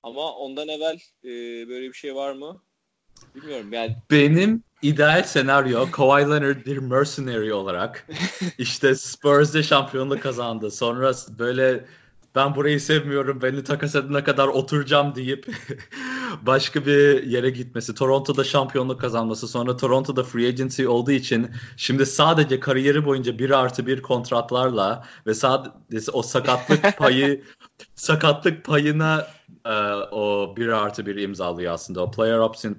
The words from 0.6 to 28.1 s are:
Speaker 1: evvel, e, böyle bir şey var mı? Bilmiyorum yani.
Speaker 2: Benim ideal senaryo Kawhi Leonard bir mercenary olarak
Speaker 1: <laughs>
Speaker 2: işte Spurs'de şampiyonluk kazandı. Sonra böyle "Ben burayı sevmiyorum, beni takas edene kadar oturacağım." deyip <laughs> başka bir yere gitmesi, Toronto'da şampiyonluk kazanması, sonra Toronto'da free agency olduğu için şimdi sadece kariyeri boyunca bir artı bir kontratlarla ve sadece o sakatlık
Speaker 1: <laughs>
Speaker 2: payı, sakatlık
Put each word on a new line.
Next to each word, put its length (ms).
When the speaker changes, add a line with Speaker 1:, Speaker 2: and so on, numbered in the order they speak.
Speaker 1:
evvel, 300
e, 40
böyle 200
bir 80
şey 180
var 180
mı? 300
Bilmiyorum 380
yani. 240
Speaker 2:
Benim 520
ideal 400
senaryo 680
Kawhi 320
Leonard 440
bir 120
mercenary 760
olarak 540
Speaker 1:
<laughs> 260
Speaker 2:
işte 360
Spurs'de 680
şampiyonluk 600
kazandı. 480
Sonra 420
böyle 460
"Ben 180
burayı 260
sevmiyorum, 640
beni 220
takas 300
edene 300
kadar 240
oturacağım." 680
deyip 320
<laughs> 480
başka 440
bir 360
yere 280
gitmesi, 440
Toronto'da 500
şampiyonluk 560
kazanması, 480
sonra 280
Toronto'da 460
free 260
agency 380
olduğu 240
için 400
şimdi 300
sadece 540
kariyeri 440
boyunca 340
bir 120
artı 360
bir 160
kontratlarla 1040
ve 80
sadece 800
o 100
sakatlık 720
Speaker 1:
<laughs> 20
Speaker 2:
payı, 440
sakatlık 680